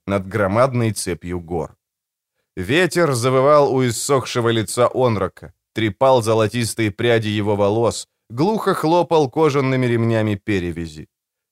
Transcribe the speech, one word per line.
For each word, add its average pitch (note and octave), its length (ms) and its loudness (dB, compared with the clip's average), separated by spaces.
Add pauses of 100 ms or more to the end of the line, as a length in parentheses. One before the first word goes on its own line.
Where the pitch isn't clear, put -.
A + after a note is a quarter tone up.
над F#2+ 200 -2
громадной A2 640 0
цепью F2 480 -8
гор. E2 360 -8 (800)
Ветер D#3 560 0
завывал C3 600 4
у C3 120 2
иссохшего A#2+ 640 -2
лица A2+ 420 0
Онрака, G2+ 580 -2 (220)
трепал A#2+ 480 2
золотистые A2 680 0
пряди A2+ 380 0
его G#2 280 -2
волос, G#2 520 0 (220)
глухо F#3 440 -2
хлопал D#3 560 0
кожаными C3 560 0
ремнями A2+ 480 0
перевязи. E2+ 760 -6 (440)